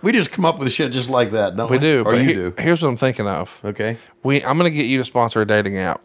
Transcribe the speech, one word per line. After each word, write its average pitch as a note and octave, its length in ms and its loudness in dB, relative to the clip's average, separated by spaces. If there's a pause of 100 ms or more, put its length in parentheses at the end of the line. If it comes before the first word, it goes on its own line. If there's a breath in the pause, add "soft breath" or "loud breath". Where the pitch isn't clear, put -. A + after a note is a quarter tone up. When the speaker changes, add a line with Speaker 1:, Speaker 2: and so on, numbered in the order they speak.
Speaker 1:
we G3+ 80 2
just A3 200 2
come F#3 140 -2
up D#3+ 140 0
with C3 120 -2
shit C3+ 200 -2
just B2+ 180 -4
like B2 220 2
that, G2+ 260 0
don't A2+ 140 -2
Speaker 2:
We B2+ 60 2
Speaker 1:
we? C3+ 40 2
Speaker 2:
do, D3 200 4
Speaker 1:
Or G#2+ 100 2
Speaker 2:
but A#2+ 80 4
Speaker 1:
you C3 80 2
Speaker 2:
he-, E3 80 2
Speaker 1:
do. F2+ 240 -4
Speaker 2:
here's E3 240 0
what D3 60 2
I'm B2 60 -2
thinking A#2 320 -2
of. F2+ 380 -6
Speaker 1:
Okay. G#2+ 320 -4 (240 loud breath)
Speaker 2:
We, C#3 240 0
I'm C3 100 0
gonna F3 140 4
get D3 160 -2
you C3 140 2
to B2+ 40 -2
sponsor A#2 380 0
a G#2 60 0
dating G#2 320 0
app. F2+ 260 -4